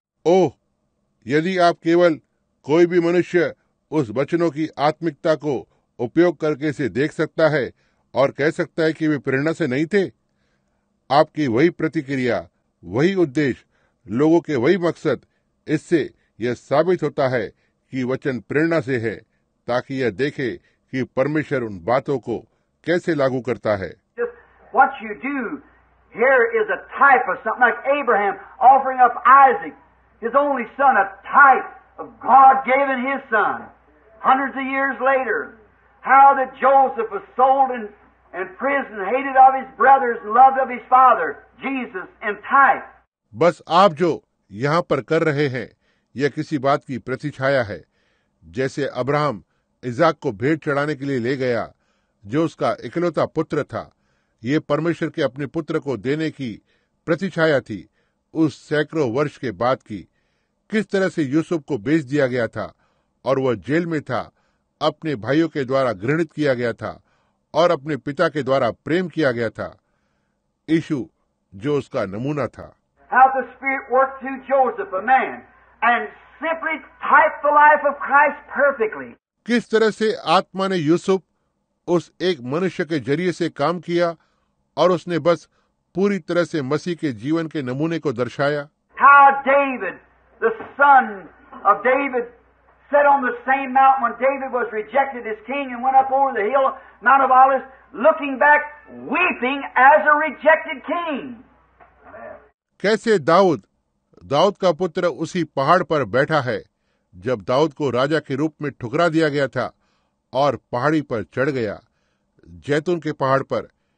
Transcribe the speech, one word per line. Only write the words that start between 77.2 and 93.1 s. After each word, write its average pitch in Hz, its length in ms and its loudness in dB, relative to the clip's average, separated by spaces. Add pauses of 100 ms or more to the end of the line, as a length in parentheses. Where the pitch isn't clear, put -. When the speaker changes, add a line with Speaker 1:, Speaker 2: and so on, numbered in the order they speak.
Speaker 2:
the 294 100 2
life 294 340 6
of 277 140 -10
Christ 285 340 2 (160)
perfectly। 220 540 -2 (380)
Speaker 1:
किस 233 240 -2
तरह 220 200 2
से 220 220 -2 (240)
आत्मा 190 320 -2
ने 190 80 -2
यूसुफ, 175 460 0 (640)
उस 170 240 -2 (100)
एक 170 180 -2 (140)
मनुष्य 180 300 -4
के 156 140 -4 (100)
जरिए 165 240 -2
से 165 160 -6 (120)
काम 165 200 -2
किया 170 340 -2 (640)
और 165 140 2
उसने 175 360 -2
बस 170 220 0 (460)
पूरी 196 240 0
तरह 170 260 -2
से 160 180 -4
मसीह 151 380 -4
के 151 120 -4 (120)
जीवन 160 240 -4
के 151 140 -8
नमूने 143 360 -4
को 151 140 -4
दर्शाया। 143 560 -4 (280)
Speaker 2:
How 277 280 8 (220)
David, 262 540 -2 (420)
the 220 100 0 (260)
son 262 340 4 (600)
of 202 120 -2
David, 254 480 -2 (600)
sat 285 180 4